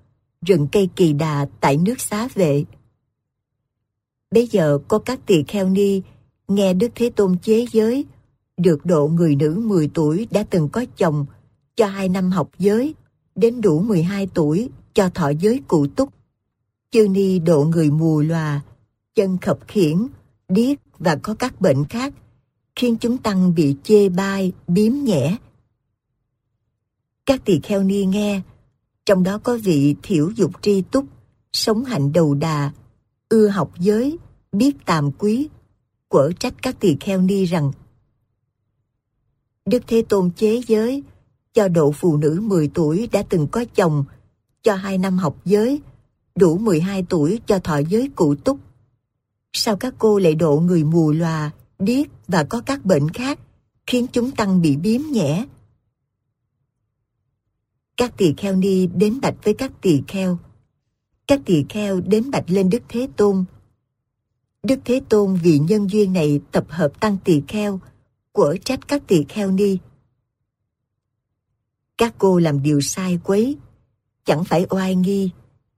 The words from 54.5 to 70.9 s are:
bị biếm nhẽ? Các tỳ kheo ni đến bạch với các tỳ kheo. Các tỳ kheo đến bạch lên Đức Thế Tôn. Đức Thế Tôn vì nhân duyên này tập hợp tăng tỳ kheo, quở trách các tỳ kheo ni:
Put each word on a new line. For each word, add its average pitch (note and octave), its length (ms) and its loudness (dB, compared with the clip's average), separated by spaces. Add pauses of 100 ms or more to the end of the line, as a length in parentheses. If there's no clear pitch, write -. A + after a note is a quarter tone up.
bị D3 160 2
biếm A3 240 0
nhẽ? A3 440 -2 (2500)
Các B3 200 -4
tỳ B3 200 2
kheo G3 180 -4
ni F#3+ 320 2
đến G#3 340 0
bạch D#3+ 220 -2
với G#3+ 100 2
các C4+ 180 -6 (100)
tỳ D3+ 260 2
kheo. F#3 300 -4 (920)
Các C#4 180 2
tỳ D3 240 2
kheo G3+ 300 -4
đến A3 320 0
bạch A3+ 160 -2
lên F#3 220 2
Đức A#3 200 -2
Thế B3 180 -6 (100)
Tôn. G3 280 2 (1200)
Đức C4 220 -2
Thế B3+ 240 0
Tôn G3+ 260 2
vì E3 240 4
nhân G3+ 300 0
duyên G3+ 240 2
này D3+ 280 0 (100)
tập - 180 -2
hợp D#3 300 -4
tăng G#3 240 0
tỳ D3+ 240 2
kheo, G#3 320 -4 (520)
quở - 340 0
trách C4+ 220 -6
các C#4+ 200 -4
tỳ D#3 220 2
kheo G3 220 -4
ni: F#3+ 260 0 (2250)